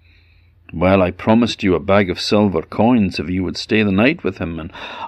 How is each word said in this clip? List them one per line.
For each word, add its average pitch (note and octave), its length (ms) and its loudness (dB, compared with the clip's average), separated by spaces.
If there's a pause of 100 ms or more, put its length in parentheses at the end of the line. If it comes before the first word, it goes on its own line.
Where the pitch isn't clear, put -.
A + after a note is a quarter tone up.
(720)
"Well, F#2 280 2
I F2+ 120 2
promised A2+ 500 0
you F#2 120 2
a D#2 60 0
bag G2 300 2
of E2 100 -4
silver G2+ 420 2
coins G#2+ 560 0
if D#2 120 -6
you F#2 140 -2
would E2+ 120 -6
stay A2 260 0
the G#2 100 0
night B2 300 0
with F#2+ 160 -6
him, E2 220 -8
and E2 120 -12 (360)